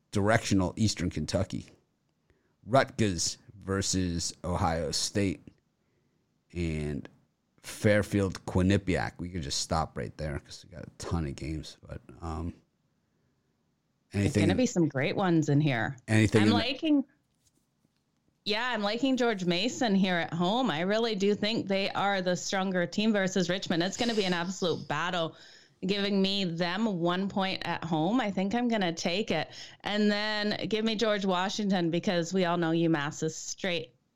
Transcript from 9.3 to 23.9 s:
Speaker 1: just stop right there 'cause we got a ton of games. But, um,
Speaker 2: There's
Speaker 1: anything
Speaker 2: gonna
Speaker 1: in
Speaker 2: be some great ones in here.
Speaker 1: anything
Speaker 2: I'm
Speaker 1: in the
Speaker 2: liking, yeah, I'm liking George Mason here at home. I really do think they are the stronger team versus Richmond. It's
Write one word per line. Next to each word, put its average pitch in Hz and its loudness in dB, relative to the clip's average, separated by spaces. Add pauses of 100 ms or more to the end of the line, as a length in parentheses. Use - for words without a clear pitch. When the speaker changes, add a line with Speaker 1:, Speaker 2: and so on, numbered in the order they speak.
Speaker 1:
just 69 -4
stop 80 -2
right 64 -8
there 73 -6
'cause - -20
we - -20
got - -14
a - -16
ton 82 -4
of 67 -8
games. 76 -10 (100)
But, - -12 (180)
um, 82 -8 (1600)
Speaker 2:
There's 101 0
Speaker 1:
anything - 4
Speaker 2:
gonna 160 6
Speaker 1:
in - 0
Speaker 2:
be 254 4
some 175 2
great 135 -2
ones 170 2
in 143 4
here. 135 0 (100)
Speaker 1:
anything 110 6
Speaker 2:
I'm 104 6
Speaker 1:
in 110 6
the - 4
Speaker 2:
liking, 285 2 (1400)
yeah, 220 -2
I'm 226 -2
liking 240 0
George 226 2
Mason 247 2
here 190 4
at 165 -2
home. 190 2
I 143 -2
really 220 0
do 202 2
think 208 -2
they 196 0
are 196 0
the 180 2
stronger 185 -2
team 214 0
versus 190 2
Richmond. 180 0
It's 190 -4